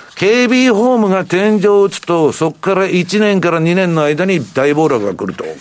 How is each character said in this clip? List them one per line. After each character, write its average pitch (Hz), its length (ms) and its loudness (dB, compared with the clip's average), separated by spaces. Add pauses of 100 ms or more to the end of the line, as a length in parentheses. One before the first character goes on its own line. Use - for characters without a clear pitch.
(160)
ケ 226 280 2
ー 247 40 0
ビ 254 180 2
ー 240 80 2
ホ 247 220 2
ー - 20 0
ム 214 100 0
が 185 160 0
天 208 340 0
井 196 100 0
を 202 160 4
打 196 40 2
つ - 120 -8
と、 165 320 0
そ 160 160 -2
っ 156 40 -8
か 190 220 -4
ら 190 120 0
一 180 320 -2
年 208 220 0
か 170 100 0
ら 165 100 0
二 165 140 0
年 180 200 0
の 156 80 0
間 151 240 0
に 180 180 -2
大 139 300 0
暴 151 160 2
落 110 160 -2
が 95 80 -4
来 101 100 -8
る 92 80 -6
と。 90 140 -10 (140)